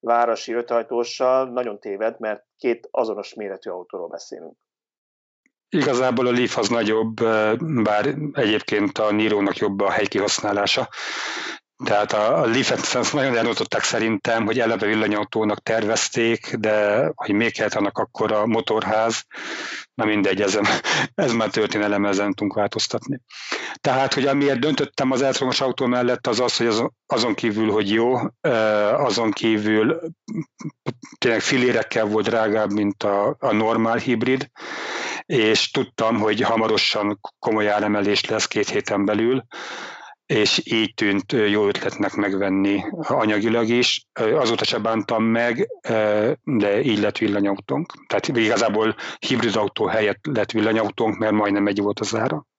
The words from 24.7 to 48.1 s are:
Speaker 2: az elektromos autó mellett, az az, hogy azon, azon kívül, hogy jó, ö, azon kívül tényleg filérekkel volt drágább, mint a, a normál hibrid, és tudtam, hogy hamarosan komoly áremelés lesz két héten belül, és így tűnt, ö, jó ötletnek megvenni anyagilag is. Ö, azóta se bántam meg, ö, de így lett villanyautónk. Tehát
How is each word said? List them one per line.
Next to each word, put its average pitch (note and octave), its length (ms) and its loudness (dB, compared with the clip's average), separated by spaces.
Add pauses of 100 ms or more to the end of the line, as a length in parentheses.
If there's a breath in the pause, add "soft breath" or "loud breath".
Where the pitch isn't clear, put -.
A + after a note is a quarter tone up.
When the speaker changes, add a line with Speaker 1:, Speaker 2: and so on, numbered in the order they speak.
Speaker 2:
az C3 120 2
elektromos C3 380 2
autó C3 260 0
mellett, B2 400 0
az A#2+ 140 0
az, A#2 160 2
hogy - 100 2
azon, A#2 280 0 (120)
azon A#2 280 0
kívül, A2 360 0
hogy G2+ 200 0
jó, A#2+ 280 2 (220)
ö, D#3 100 0 (420)
azon A#2+ 380 0
kívül A2 680 2 (1160)
tényleg A2+ 220 2
filérekkel A#2+ 640 0
volt G#2 220 0
drágább, A2 460 0
mint G2+ 300 -2
a, G2+ 360 0
a C3 140 -2
normál A2+ 440 2
hibrid, B2+ 540 0 (760 loud breath)
és A2 440 2
tudtam, - 480 0
hogy G#2+ 220 2
hamarosan A2 800 0 (180)
komoly G#2+ 300 0
áremelés G#2 560 0
lesz A2 220 -2
két G#2+ 220 -2
héten G2+ 360 -2
belül, A2+ 400 0 (840 loud breath)
és G#2+ 380 2
így A2 300 0
tűnt, G2+ 380 0
ö, A2+ 120 2
jó G#2 220 2
ötletnek G2+ 480 -2
megvenni G2 680 0 (160)
anyagilag A2+ 680 2
is. A#2+ 440 2
Ö, A2+ 240 0
azóta A#2 280 0
se A#2 140 -2
bántam A2 460 0
meg, A#2+ 440 0 (200)
ö, G#2+ 440 2 (100)
de G#2 380 2
így B2 180 2
lett G#2 200 0
villanyautónk. G2+ 720 -2 (140)
Tehát - 220 -2